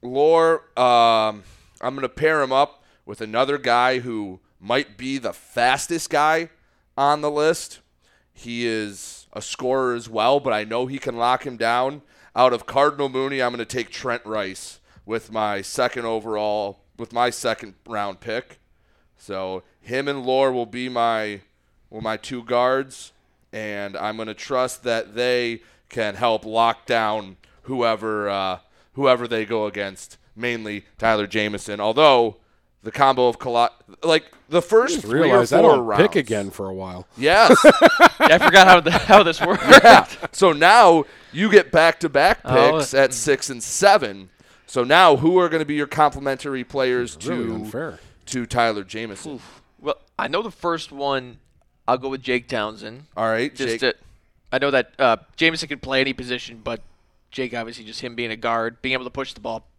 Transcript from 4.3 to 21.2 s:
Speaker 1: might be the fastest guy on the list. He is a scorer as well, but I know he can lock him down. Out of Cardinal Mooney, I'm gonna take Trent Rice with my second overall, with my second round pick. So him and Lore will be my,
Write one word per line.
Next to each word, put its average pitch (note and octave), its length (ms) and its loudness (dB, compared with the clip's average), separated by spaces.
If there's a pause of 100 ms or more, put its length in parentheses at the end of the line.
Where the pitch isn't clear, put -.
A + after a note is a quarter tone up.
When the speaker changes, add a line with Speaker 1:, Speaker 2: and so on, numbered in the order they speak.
Speaker 1:
might A2+ 360 -6
be C3 220 -10
the A2 140 -8
fastest C3+ 800 -4
guy D#3+ 400 0 (460)
on C#3+ 240 0
the D3 100 -4
list. D3+ 500 -4 (520)
He A#2 340 -10
is G#2+ 680 -8
a G#2+ 100 -14
scorer B2+ 520 -4
as A#2 140 -12
well, A#2 320 0
but C3 120 -4
I G#2+ 120 -4
know A#2 220 -6
he C3+ 120 -12
can B2 180 -10
lock B2 300 -2
him B2 100 -14
down. B2 460 -4 (320)
Out B2+ 180 4
of A#2 140 -6
Cardinal C#3+ 420 -2
Mooney, C3+ 340 -6
I'm B2 100 -2
gonna A#2+ 120 -8
take A#2 260 -10
Trent A#2+ 340 -8
Rice G2+ 560 -10 (240)
with A2 280 -10
my G#2+ 300 -4
second B2 420 -4
overall, G#2+ 760 -6 (180)
with A#2 140 -16
my A#2+ 180 -2
second A2+ 440 -8 (120)
round G#2 340 -8
pick. A#2 380 -12 (600)
So F#2+ 440 -10 (180)
him C3 280 -6
and C#3 160 -8
Lore C3 280 0
will B2 140 -6
be B2 220 -12
my, A2+ 520 -4 (500)